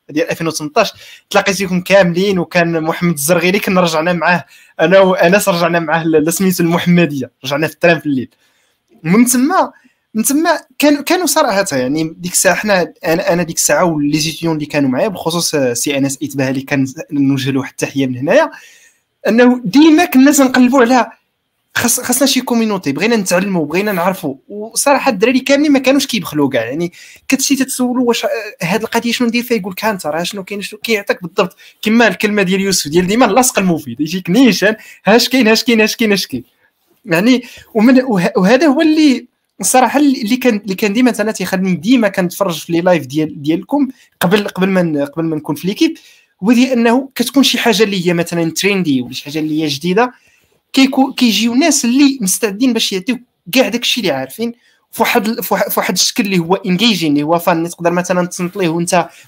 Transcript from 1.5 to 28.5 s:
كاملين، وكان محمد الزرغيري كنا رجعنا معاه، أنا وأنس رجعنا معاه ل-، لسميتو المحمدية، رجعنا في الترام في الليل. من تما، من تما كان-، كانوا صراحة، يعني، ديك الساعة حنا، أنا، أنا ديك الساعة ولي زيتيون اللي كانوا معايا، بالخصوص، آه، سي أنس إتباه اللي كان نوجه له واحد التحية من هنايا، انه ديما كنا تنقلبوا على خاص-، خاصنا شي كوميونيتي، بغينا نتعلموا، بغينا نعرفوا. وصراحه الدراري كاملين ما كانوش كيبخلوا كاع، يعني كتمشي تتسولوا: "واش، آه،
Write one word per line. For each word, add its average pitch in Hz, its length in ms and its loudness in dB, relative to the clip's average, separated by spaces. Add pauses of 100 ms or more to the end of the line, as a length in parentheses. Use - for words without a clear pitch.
كاملين، 185 580 2
وكان 170 420 0
محمد 165 320 -2
الزرغيري 170 460 0
كنا 185 220 0
رجعنا 165 320 0
معاه، 165 320 0 (360)
أنا 180 180 6
وأنس 185 500 4
رجعنا 170 300 0
معاه 160 240 -2
ل-، 156 200 2
لسميتو 180 400 0
المحمدية، 170 680 2 (120)
رجعنا 143 240 -2
في 151 60 -8
الترام 170 260 2
في 151 60 -14
الليل. 131 240 -2 (720)
من 202 220 4
تما، 269 460 0 (420)
من 220 100 -2
تما 320 360 0 (200)
كان-، 294 240 2
كانوا 359 220 0
صراحة، 226 460 0
يعني، 160 460 -2
ديك 175 140 -10
الساعة 180 240 2
حنا، 185 380 -2 (120)
أنا، 175 280 0
أنا 175 100 0
ديك 165 140 -6
الساعة 156 280 2
ولي 151 340 0
زيتيون 160 360 -4
اللي 147 100 -6
كانوا 143 240 0
معايا، 147 180 0
بالخصوص، 170 480 -4
آه، 131 180 0
سي 143 240 -4
أنس 135 260 -2
إتباه 131 260 -4
اللي 131 120 -4
كان 135 240 -2 (260)
نوجه 139 400 0
له 135 80 0
واحد 120 120 -8
التحية 143 360 -4
من 127 100 -6
هنايا، 247 340 0 (760)
انه 247 380 4
ديما 311 400 6
كنا 277 260 4
تنقلبوا 262 500 4
على 233 300 2 (680)
خاص-، 240 240 -2
خاصنا 262 260 0
شي 262 140 0
كوميونيتي، 220 500 -2
بغينا 202 240 0
نتعلموا، 185 500 0
بغينا 190 260 -2
نعرفوا. 180 440 -4 (140)
وصراحه 254 600 -2
الدراري 233 280 0
كاملين 285 320 2
ما 269 80 4
كانوش 269 280 2
كيبخلوا 151 420 -2
كاع، 113 160 -2
يعني 160 260 -6 (360)
كتمشي 262 280 -4
تتسولوا: 254 520 -4
"واش، 226 180 -2
آه، 202 40 -2 (320)